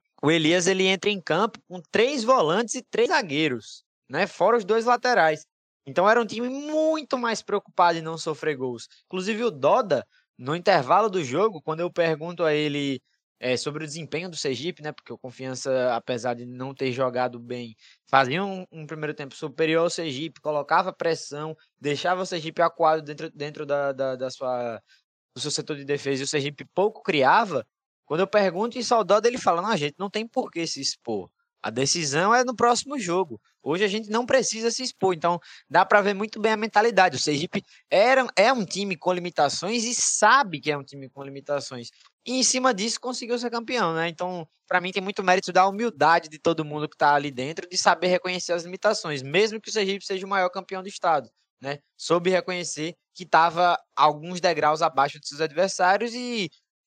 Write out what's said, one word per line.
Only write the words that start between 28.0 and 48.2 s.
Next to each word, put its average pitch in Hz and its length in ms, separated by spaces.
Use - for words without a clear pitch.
Quando 156 160
eu 190 60
pergunto 202 520
isso 240 160
ao 220 80
Doda, 202 240
ele 247 100
fala, 170 240
"Não, 202 80
a 226 60
gente 147 240
não 196 100
tem 214 160
por 233 240
que 165 160
se 156 140
expor. 107 500
A 104 80
decisão 143 640
é 254 80
no 247 100
próximo 240 460
jogo. 175 400
Hoje 175 240
a - 20
gente 208 220
não 226 160
precisa 233 460
se 254 120
expor." 190 300
Então, 170 260
dá 175 160
pra 208 160
ver 202 120
muito 208 260
bem 220 140
a 214 40
mentalidade. 208 600
O - 20
Sergipe 151 420
era, 254 360
é 214 160
um 233 100
time 190 320
com 175 160
limitações 175 720
e 240 100
sabe 214 680
que 151 100
é 147 60
um 139 60
time 135 260
com 139 140
limitações. 139 680
E 247 140
em 254 40
cima 254 300
disso 214 280
conseguiu 247 360
ser 240 120
campeão, 226 440
né? 165 140
Então, 175 400
pra 180 140
mim 180 120
tem 190 120
muito 202 180
mérito 185 300
da 180 160
humildade 170 600
de 156 100
todo 165 240
mundo 151 240
que - 100
tá 147 180
ali 147 140
dentro, 135 380
de 180 100
saber 180 300
reconhecer 180 460